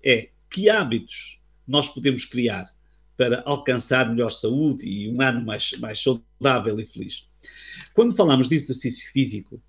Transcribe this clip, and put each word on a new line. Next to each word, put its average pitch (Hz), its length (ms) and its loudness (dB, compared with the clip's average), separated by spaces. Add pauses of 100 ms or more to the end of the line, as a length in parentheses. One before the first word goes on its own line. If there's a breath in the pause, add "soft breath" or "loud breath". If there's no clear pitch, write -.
é 120 240 2 (220)
que 208 200 2
hábitos 127 680 -2 (260)
nós 143 220 0
podemos 127 380 -2
criar 107 420 -4 (480)
para 123 300 2
alcançar 127 640 0
melhor 117 220 0
saúde 127 540 -2
e 101 240 -6
um 120 120 -2
ano 120 240 2
mais, 107 340 -6
mais 110 240 -8
saudável 120 760 0
e 110 80 -8
feliz. - 440 -14 (640 loud breath)
Quando 233 200 6
falamos 135 360 6
de 165 60 4
exercício 131 580 -4
físico 110 560 -2